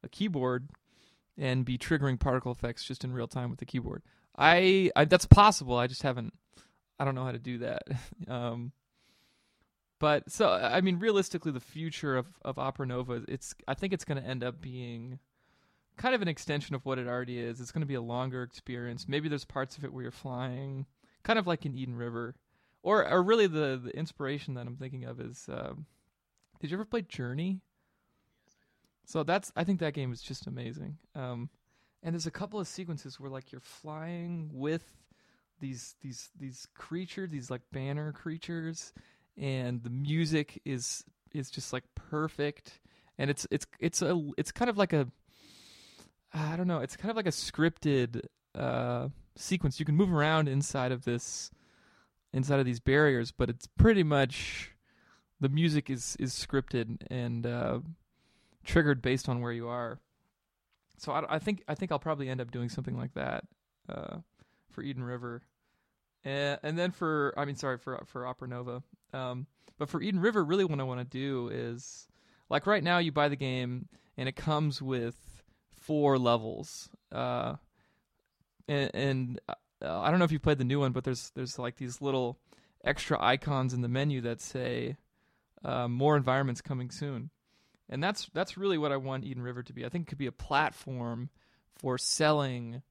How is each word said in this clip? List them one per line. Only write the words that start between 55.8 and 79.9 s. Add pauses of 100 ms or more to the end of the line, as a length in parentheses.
is,
is
scripted (120)
and,
uh, (840)
triggered
based
on
where
you
are. (1000)
So
I,
I
think,
I
think
I'll
probably
end
up
doing
something
like
that, (440)
uh, (540)
for
Eden
River. (800)
And,
and
then
for,
I
mean,
sorry,
for,
for
Opera
Nova. (320)
Um, (320)
but
for
Eden
River,
really
what
I
wanna
do
is, (420)
like,
right
now
you
buy
the
game (300)
and
it
comes
with (640)
four
levels. (200)
Uh, (1120)
and,
and,
uh, (460)